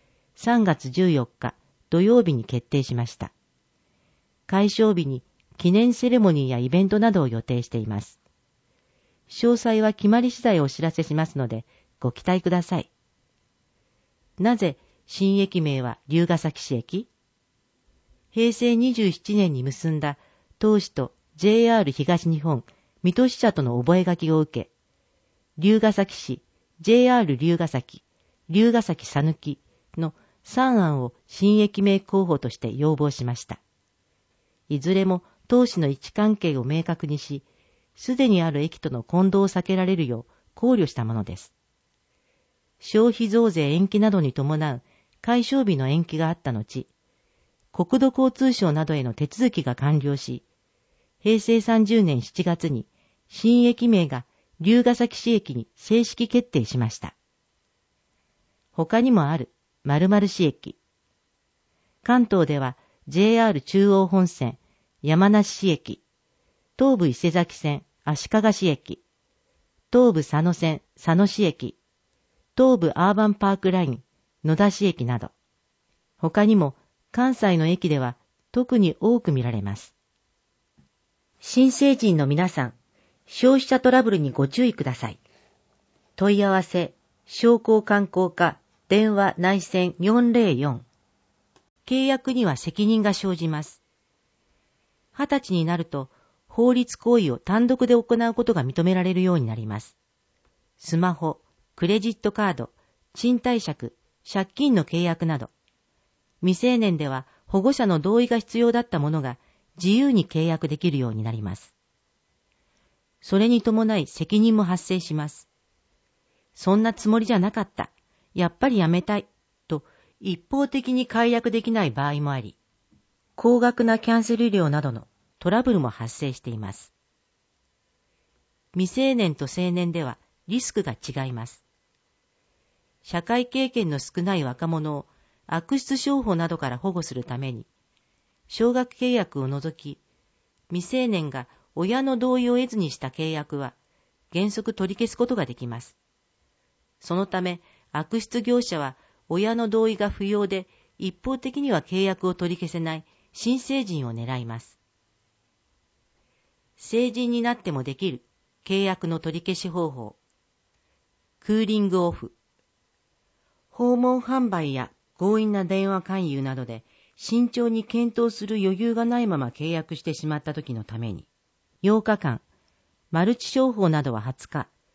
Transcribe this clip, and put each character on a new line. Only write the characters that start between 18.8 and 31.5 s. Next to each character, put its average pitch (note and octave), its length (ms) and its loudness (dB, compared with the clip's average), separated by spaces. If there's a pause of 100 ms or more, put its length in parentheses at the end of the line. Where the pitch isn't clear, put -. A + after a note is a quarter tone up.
十 G#3+ 180 2
七 - 240 -6
年 G3 160 4
に B2+ 120 -6
結 C#3 280 -6
ん D3+ 80 -4
だ C#3+ 180 -6 (420)
当 G#3+ 200 4
市 - 100 -6
と - 240 -6 (220)
ジ G3 140 2
ェ A3 140 4
イ A#3 60 4
ア A3+ 120 4
ー - 20 0
ル C#3+ 80 0
東 E3 380 0
日 D#3+ 120 0
本、 D3 220 -2 (400)
水 F3+ 120 0
戸 B3+ 120 4
支 B3 100 -4
社 A3+ 140 2
と D3+ 120 -2
の A#2+ 200 -2
覚 F3 220 4 (200)
書 D#3+ 120 2
を - 20 4
受 D3+ 240 -4
け、 - 80 -16 (840)
龍 G#3 240 4
ケ A3 100 2
崎 G3 240 -4
市、 - 260 -10 (380)
ジ G3 140 2
ェ B3 100 6
イ B3+ 60 6
ア B3 100 4
ー A3 60 2
ル D3 100 0
龍 E3 220 0
ケ E3 100 -2
崎、 - 360 -8 (460)
龍 G#3+ 220 4
ケ A#3 100 2
崎 - 240 -6
讃 D3+ 280 0
岐 D3 260 -10 (380)
の D#3+ 160 -6 (300)
三 B3+ 380 2
案 D3 200 2
を A#2+ 120 -6 (140)
新 G#3 320 2